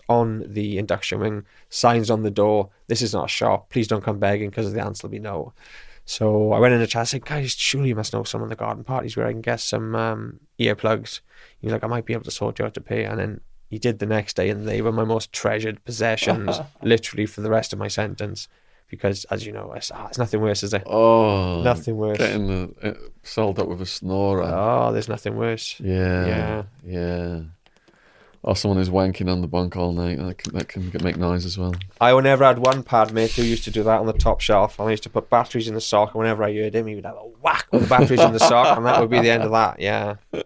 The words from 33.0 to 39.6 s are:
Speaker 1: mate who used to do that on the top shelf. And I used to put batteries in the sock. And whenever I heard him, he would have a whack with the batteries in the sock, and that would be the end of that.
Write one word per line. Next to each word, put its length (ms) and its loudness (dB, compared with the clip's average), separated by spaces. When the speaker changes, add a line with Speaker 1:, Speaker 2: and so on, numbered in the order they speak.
Speaker 1:
mate 220 2
who 100 2
used 220 0
to 60 -8
do 120 0
that 160 4
on 60 -2
the 80 0
top 260 2
shelf. 400 2
And 80 -2
I 40 2
used 120 -2
to 60 -14
put 200 -4
batteries 380 2
in 60 -6
the 80 -4
sock. 320 2
And 60 -4
whenever 260 0
I 100 -2
heard 180 -2
him, 140 -2
he 80 -8
would 100 -12
have 120 -12
a 100 -16
whack 260 0
with 120 4
the 80 0
batteries 320 6
in 100 8
the 80 0
sock, 380 6
and 80 -2
that 160 4
would 80 2
be 100 4
the 100 4
end 140 4
of 80 0
that. 300 2